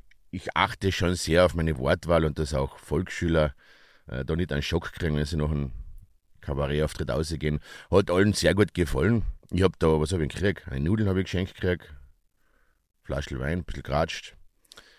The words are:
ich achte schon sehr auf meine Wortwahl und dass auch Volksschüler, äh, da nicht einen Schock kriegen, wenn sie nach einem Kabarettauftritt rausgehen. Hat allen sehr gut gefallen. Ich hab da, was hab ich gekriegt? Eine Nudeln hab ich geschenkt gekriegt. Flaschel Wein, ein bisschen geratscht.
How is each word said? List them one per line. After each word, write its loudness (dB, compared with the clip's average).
ich -8
achte 0
schon 0
sehr 4
auf 4
meine 0
Wortwahl 2
und -2
dass -2
auch -2
Volksschüler, 0
äh, -6
da -2
nicht -2
einen -2
Schock -4
kriegen, -2
wenn 0
sie -6
nach 0
einem -4
Kabarettauftritt -2
rausgehen. -2
Hat 4
allen 4
sehr 4
gut 2
gefallen. 2
Ich 2
hab 2
da, 4
was 0
hab 0
ich -2
gekriegt? -4
Eine -4
Nudeln 0
hab 0
ich 0
geschenkt -4
gekriegt. -4
Flaschel -6
Wein, -2
ein -8
bisschen -10
geratscht. -2